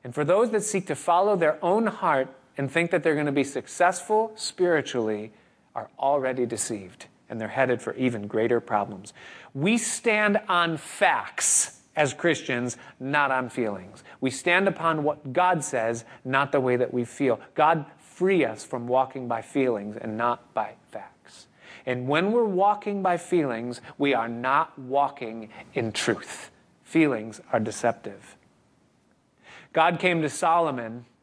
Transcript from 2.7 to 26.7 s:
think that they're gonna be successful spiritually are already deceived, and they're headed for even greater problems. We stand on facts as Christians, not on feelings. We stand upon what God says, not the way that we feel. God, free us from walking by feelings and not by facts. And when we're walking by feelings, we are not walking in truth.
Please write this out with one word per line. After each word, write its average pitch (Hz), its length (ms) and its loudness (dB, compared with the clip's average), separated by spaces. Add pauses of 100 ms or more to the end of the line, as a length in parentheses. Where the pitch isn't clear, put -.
think 170 200 2
that 165 120 0
they're 160 120 4
gonna 147 160 0
be 139 120 2
successful 185 920 0
spiritually 117 960 0 (420)
are 113 240 -8
already 131 480 0
deceived, 104 600 -8 (240)
and 117 100 -8
they're 110 80 -6
headed 127 340 0
for - 120 -8
even 117 340 -2
greater 117 320 0
problems. 101 540 -4 (400)
We 190 240 2
stand 214 720 0
on 170 260 2
facts - 1040 0 (160)
as 143 180 2
Christians, 127 600 -2 (240)
not 139 320 2
on 127 160 0
feelings. 104 560 -6 (160)
We 131 120 0
stand 180 360 2
upon 165 360 0
what 143 280 -4
God 180 320 2
says, 117 400 -4 (220)
not 135 260 0
the 147 80 2
way 127 160 2
that 123 180 0
we 123 120 -2
feel. 123 340 0 (160)
God, 156 300 4 (120)
free 180 460 0
us 110 220 -4
from 120 220 -8
walking 127 420 0
by 113 120 -2
feelings 110 540 -2
and 110 220 -8
not 120 360 -2
by 107 200 -4 (180)
facts. - 560 -18 (380)
And 127 220 -2
when 175 260 2
we're 240 100 4
walking 202 580 0
by 180 140 2
feelings, 123 640 -2 (180)
we 139 160 2
are 117 140 0
not 131 500 0
walking 127 720 -4 (240)
in 113 200 -2
truth. - 580 -4 (320)